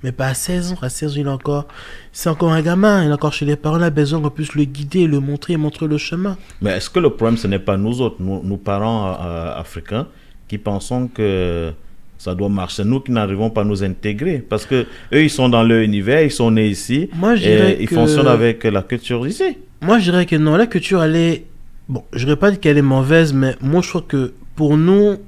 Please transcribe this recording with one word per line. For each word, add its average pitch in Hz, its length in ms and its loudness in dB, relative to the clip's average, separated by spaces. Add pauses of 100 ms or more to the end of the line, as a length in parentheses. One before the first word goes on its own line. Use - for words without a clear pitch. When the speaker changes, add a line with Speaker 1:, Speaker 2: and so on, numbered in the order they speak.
Speaker 1:
Mais 131 80 -4
pas 131 160 -4
à 131 60 -2
seize 180 380 -4
ans. 135 100 -6
À 127 80 -4
seize 151 220 -6
ans, 143 60 -6
il 143 100 -2
est - 20 -4
encore, 143 380 -4 (440)
c'est - 180 -4
encore 165 220 0
un 160 100 2
gamin, 190 420 4
il 151 60 2
est 147 40 2
encore 147 200 -2
chez - 120 -4
les 147 100 2
parents, 151 220 -2
on 175 40 2
a 170 100 2
besoin 151 300 0
qu'on 147 100 0
puisse 151 240 -8
le 147 80 2
guider, 143 420 0
le 147 140 2
montrer, 143 380 -4
montrer 151 300 -2
le 151 100 0
chemin. 185 400 -4 (240)
Speaker 2:
Mais 101 100 0
est-ce 92 180 -6
que 180 100 0
le 160 120 4
problème, 113 260 0
ce 104 100 -4
n'est 98 120 0
pas 95 180 -2
nous 117 240 -2
autres, 117 180 -2
nous, 95 240 -4
nous 98 140 -4
parents, 101 640 -2
euh, 85 340 -8
africains, 101 520 -8 (400)
qui 107 100 -10
pensons 107 500 -4
que 90 640 -2 (460)
ça 92 160 -8
doit 98 160 -2
marcher, 98 340 -4
nous 117 160 0
qui 135 120 -8
n'arrivons 107 400 -2
pas 110 100 -2
à - 20 0
nous 101 200 -2
intégrer, 107 560 -4
parce 107 260 -6
que 127 220 0 (260)
eux, 147 100 6
ils 151 60 4
sont 127 200 2
dans 117 140 4
leur 113 180 6
univers, 107 420 2
ils 143 80 2
sont 117 180 2
nés 110 180 4
ici, 123 460 -2
Speaker 1:
Moi, 190 220 2
je 202 80 0
Speaker 2:
et 214 120 6
Speaker 1:
dirais 190 240 4
Speaker 2:
ils - 80 -2
Speaker 1:
que - 80 -2
Speaker 2:
fonctionnent 151 320 4
avec 117 360 2
la 101 180 2
culture 120 420 -4
d'ici. 285 340 -2 (240)
Speaker 1:
Moi, 202 180 4
je 175 100 0
dirais 175 160 2
que 170 100 0
non, 151 200 4
la 214 120 4
culture, 180 360 0
elle 156 120 2
est, 165 300 0 (420)
bon, 127 160 -8 (100)
je 120 120 -4
dirais 147 120 2
pas 202 180 4
qu'elle 156 240 2
est - 40 4
mauvaise, 139 500 4
mais 135 280 2
moi, 147 220 2
je - 60 -6
trouve - 180 -6
que 131 260 -2 (220)
pour 151 220 2
nous 196 400 4 (100)